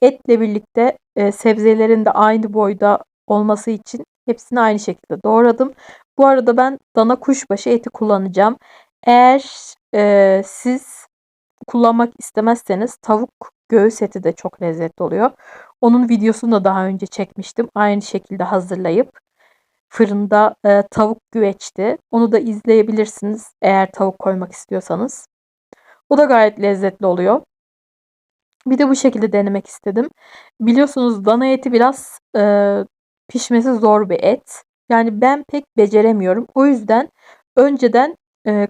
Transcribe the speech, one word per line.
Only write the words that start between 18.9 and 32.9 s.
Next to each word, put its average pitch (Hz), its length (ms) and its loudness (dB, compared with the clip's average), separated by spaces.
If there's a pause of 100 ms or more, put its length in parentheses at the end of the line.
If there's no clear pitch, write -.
fırında, 208 680 0 (100)
e, 202 260 4
tavuk 220 280 -2 (120)
güveçti. 208 680 -4 (140)
Onu 233 200 0
da 226 80 2
izleyebilirsiniz 214 1200 -2
eğer 190 300 0
tavuk 190 280 -4
koymak 185 320 -6
istiyorsanız. - 760 -10 (840)
O 285 60 4
da 294 80 6
gayet 220 360 2
lezzetli 196 440 -2
oluyor. 185 360 0 (1300)
Bir 254 100 0
de 277 120 2
bu 269 60 0
şekilde 226 360 -2
denemek 202 360 -2
istedim. 226 420 -6 (520)
Biliyorsunuz 240 640 0
dana 233 220 2
eti 262 260 -2
biraz, 247 460 0 (180)
e, 202 400 2 (520)